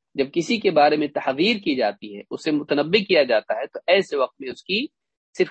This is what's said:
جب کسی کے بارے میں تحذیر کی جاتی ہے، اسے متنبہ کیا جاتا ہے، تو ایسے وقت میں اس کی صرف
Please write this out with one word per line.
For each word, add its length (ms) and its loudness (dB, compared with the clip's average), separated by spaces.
جب 180 -2
کسی 280 -2
کے 100 2
بارے 260 4
میں 120 -2
تحذیر 480 0
کی 200 -2
جاتی 400 -4
ہے، 140 -16
اسے 200 -6
متنبہ 540 0
کیا 180 4
جاتا 340 0
ہے، 100 -8
تو 200 -14
ایسے 300 2
وقت 240 -4
میں 100 -10
اس 140 -14
کی 220 -4
صرف 120 2